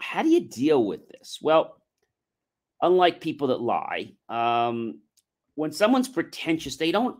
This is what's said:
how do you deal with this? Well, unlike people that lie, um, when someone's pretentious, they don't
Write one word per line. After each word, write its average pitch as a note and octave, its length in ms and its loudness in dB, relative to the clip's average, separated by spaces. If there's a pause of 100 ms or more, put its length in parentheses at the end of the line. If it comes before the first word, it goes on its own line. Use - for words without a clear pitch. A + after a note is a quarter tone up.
how F#3 220 -6
do D#4+ 60 2
you E3 200 4
deal C3 360 2
with E2+ 240 -6
this? - 340 -18
Well, D#3 400 0 (960)
unlike F3+ 400 4
people D3 280 -4
that B2 120 -2
lie, F#2+ 540 -4 (140)
um, A#2 720 -2 (560)
when D#3 160 -4
someone's B3 360 2
pretentious, D#3+ 680 -6
they E3 160 -2
don't A#3+ 280 -2